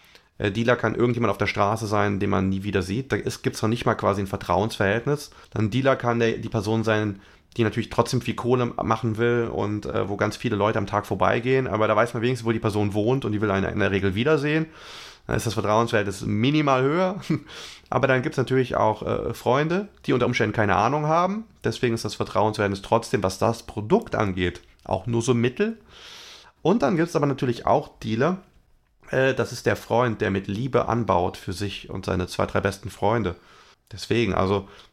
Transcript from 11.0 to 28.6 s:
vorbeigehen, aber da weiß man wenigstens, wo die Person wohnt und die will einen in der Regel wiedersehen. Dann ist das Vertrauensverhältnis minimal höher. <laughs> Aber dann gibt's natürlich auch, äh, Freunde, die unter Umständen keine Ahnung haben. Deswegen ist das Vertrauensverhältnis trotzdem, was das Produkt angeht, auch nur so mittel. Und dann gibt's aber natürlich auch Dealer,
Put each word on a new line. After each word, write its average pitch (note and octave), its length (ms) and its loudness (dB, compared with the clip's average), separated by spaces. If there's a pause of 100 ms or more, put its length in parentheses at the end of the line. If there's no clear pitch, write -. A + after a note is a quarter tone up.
vorbeigehen, A2+ 600 2
aber G#2+ 200 0
da G#2+ 80 4
weiß A2+ 200 2
man A2+ 80 -2
wenigstens, A#2+ 240 -2
wo A#2 60 2
die A2+ 60 0
Person G#2 360 0
wohnt A#2 320 2
und G#2+ 60 0
die G#2 100 0
will G#2+ 80 2
einen F#2+ 200 2
in G2 80 -4
der G2 120 2
Regel G2 240 2
wiedersehen. D3+ 520 2 (600)
Dann - 100 0
ist - 100 -2
das G#2 80 -2
Vertrauensverhältnis G#2 680 2
minimal C3 600 2
höher. F3+ 460 0
<laughs> - 640 -8
Aber A#2+ 180 2
dann B2+ 140 4
gibt's C3 160 -2
natürlich B2+ 360 2
auch, G#2+ 280 2
äh, A2 320 -2
Freunde, D#3 540 0 (180)
die C3+ 80 2
unter A#2 120 2
Umständen A2+ 300 0
keine G2+ 200 4
Ahnung C#3 300 2
haben. F#3+ 380 0 (180)
Deswegen A#2 320 0
ist A2+ 120 -6
das G#2 80 -4
Vertrauensverhältnis G#2 640 0
trotzdem, A2+ 420 0
was F#2+ 160 -2
das A2+ 260 0
Produkt C3+ 500 -2
angeht, F#2+ 480 -2 (200)
auch - 240 -4
nur A#2 140 0
so B2 140 0
mittel. G3+ 440 0 (840)
Und E3 200 2
dann C#3+ 140 2
gibt's E3+ 180 0
aber D3 120 2
natürlich C3 400 -2
auch C#3 320 0
Dealer, B2+ 400 0 (720)